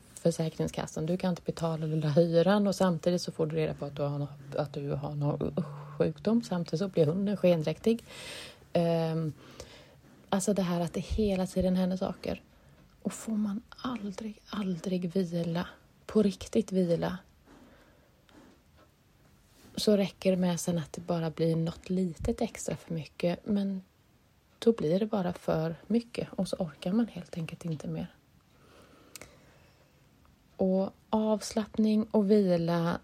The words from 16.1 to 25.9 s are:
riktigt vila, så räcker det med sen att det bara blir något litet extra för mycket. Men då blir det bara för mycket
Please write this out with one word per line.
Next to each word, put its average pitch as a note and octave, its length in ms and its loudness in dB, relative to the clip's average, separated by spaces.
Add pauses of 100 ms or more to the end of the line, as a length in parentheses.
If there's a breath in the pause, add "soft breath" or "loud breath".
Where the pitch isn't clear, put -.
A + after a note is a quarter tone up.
riktigt G3+ 480 0
vila, F3 460 2 (2500 soft breath)
så G#3 220 4
räcker F#3+ 340 0
det F#3 60 2
med F3 220 0
sen F3 180 -2
att D#3 160 -6
det F3 80 -10
bara E3 300 -2
blir D#3+ 240 0
något E3 340 -2
litet F#3 520 -2
extra - 340 -4
för - 180 -10
mycket. E3+ 520 -4
Men G3 360 -2 (800)
då A3+ 120 6
blir E3+ 280 0
det A3 60 0
bara F#3 280 -2
för E3 420 -2 (120)
mycket - 440 -2